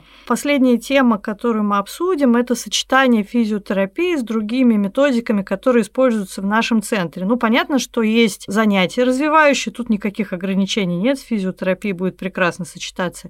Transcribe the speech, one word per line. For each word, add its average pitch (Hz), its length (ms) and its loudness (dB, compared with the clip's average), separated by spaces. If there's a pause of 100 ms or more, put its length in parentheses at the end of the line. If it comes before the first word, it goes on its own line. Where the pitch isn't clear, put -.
(280)
Последняя 254 500 2
тема, 240 400 2
которую 214 460 -4
мы 202 140 0
обсудим, 285 580 0
это 240 180 0
сочетание 240 680 0
физиотерапии 214 920 -2
с 262 60 -2
другими 226 520 0
методиками, 233 680 0
которые 226 400 0
используются 226 600 0
в 196 40 -4
нашем 220 360 2
центре. 180 420 -4
Ну, 233 120 0
понятно, 247 440 0
что - 220 -4
есть 220 440 2
занятия 202 580 0
развивающие, 285 680 2
тут - 180 -8
никаких 202 420 -4
ограничений 190 640 -2
нет, 262 220 0
с - 40 -18
физиотерапией 185 720 -4
будет 180 220 -4
прекрасно 185 480 -4
сочетаться. - 640 -8